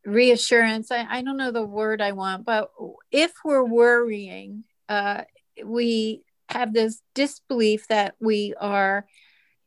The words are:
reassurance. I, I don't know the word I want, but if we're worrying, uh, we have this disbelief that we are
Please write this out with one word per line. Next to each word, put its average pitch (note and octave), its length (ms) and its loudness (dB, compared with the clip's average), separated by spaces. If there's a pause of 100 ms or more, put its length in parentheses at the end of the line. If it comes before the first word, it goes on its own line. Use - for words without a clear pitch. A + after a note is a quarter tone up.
reassurance. A3+ 840 2
I, A#3 180 -4
I B3 120 -6
don't C4+ 160 -6
know C4 140 -4
the A3+ 140 -4
word G#3+ 360 -4
I G3+ 120 0
want, F#3+ 320 -6
but G#3+ 260 -2 (400)
if D#4+ 220 2 (100)
we're C#4 220 2
worrying, A3 960 2 (240)
uh, G3+ 360 -4 (420)
we A3+ 580 -2 (260)
have A#3+ 240 -4
this A3 280 0 (120)
disbelief A#3 760 0
that G#3 320 0
we G#3 400 0
are G3+ 460 -2 (600)